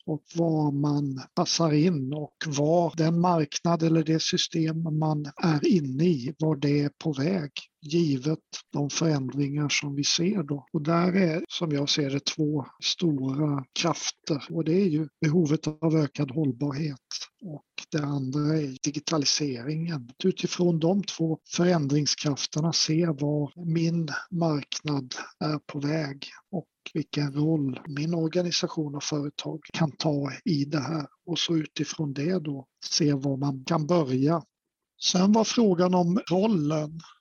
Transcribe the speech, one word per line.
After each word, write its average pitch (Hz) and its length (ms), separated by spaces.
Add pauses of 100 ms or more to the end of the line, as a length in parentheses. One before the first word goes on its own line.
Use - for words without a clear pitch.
och 156 180 (120)
var 160 360
man 143 500 (140)
passar 165 380
in 147 400
och 151 200 (140)
var 156 500
den 165 220
marknad 170 640
eller 160 200
det 156 180
system 160 800
man 156 260 (180)
är 156 240
inne 151 360
i, 151 360
var 156 160
det 143 260
är 147 80 (140)
på 160 100
väg, 147 380 (300)
givet 151 580 (340)
de 143 160
förändringar 143 800
som 143 260
vi 143 80
ser 175 400
då. 143 300
Och 165 80
där 170 340
är, 175 320
som 165 240
jag 143 180
ser 143 200
det, 139 160
två 147 400 (180)
stora 139 840 (140)
krafter. - 720
Och 165 140
det 160 180
är 202 60
ju 156 200 (140)
behovet 156 460
av 156 280
ökad 147 360
hållbarhet 139 680 (460)
och 156 200 (280)
det 156 120
andra 143 540
är 139 260
digitaliseringen. 147 1300 (140)
Utifrån 175 560
de 175 240
två 160 360 (160)
förändringskrafterna 151 1160
se 160 340
var 147 580
min 165 420 (240)
marknad 147 840 (240)
är 151 200
på - 200
väg 143 460 (260)
och 175 160 (260)
vilken 147 400
roll 147 540
min 151 260
organisation 165 840
och 143 80
företag 147 560 (140)
kan 160 180
ta 143 400 (140)
i 147 200
det 151 140
här. 143 260 (200)
Och 175 140
så 170 180
utifrån 151 560
det 160 260
då 147 260 (200)
se 147 280
var 139 240
man 135 280
kan 156 220
börja. 147 560 (600)
Sen 190 280
var 226 120
frågan 185 500
om 175 260 (100)
rollen, 160 720 (220)